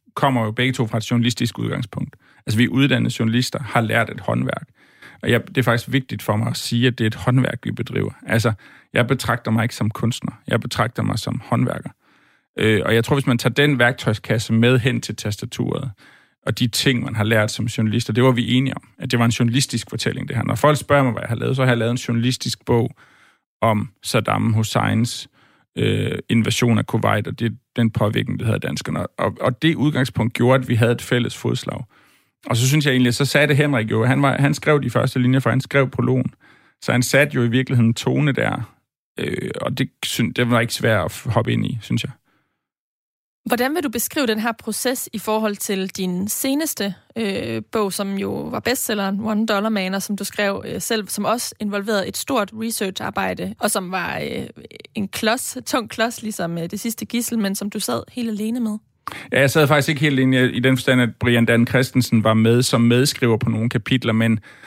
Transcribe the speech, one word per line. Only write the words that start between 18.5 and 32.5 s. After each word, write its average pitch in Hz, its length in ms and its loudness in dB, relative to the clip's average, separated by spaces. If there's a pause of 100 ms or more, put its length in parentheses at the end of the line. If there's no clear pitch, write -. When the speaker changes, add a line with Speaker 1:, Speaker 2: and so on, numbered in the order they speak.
Speaker 1:
enige 131 240 2
om, - 120 -14 (100)
at 131 120 -8
det 120 80 2
var 117 60 4
en 117 60 4
journalistisk 117 600 0
fortælling, - 380 -6
det - 80 -6
her. 120 80 -2
Når - 100 0
folk 147 240 4
spørger 143 260 2
mig, 123 80 2
hvad - 100 -6
jeg - 60 -8
har 117 80 -2
lavet, 120 200 -2
så 135 60 0
har 127 80 4
jeg 120 80 2
lavet 117 120 0
en 120 60 0
journalistisk 120 680 -2
bog 120 260 2 (720)
om 107 300 0 (120)
Saddam 104 500 0
Husseins, 110 760 0 (500)
øh, 104 400 0 (100)
invasion 120 500 4
af 104 80 0
Kuwait, 107 400 0
og 107 120 -8
det, 113 200 -2 (180)
den 117 140 4
påvirkning, 107 480 0
det - 80 -4
havde 107 120 2
danskerne. - 480 -4
Og, - 340 -4
og - 220 0
det 160 120 4
udgangspunkt 123 600 0
gjorde, 127 280 4
at 127 60 -6
vi 139 60 2
havde 117 180 4
et - 100 -2
fælles 120 340 -2
fodslag. - 480 -4 (640)
Og - 100 0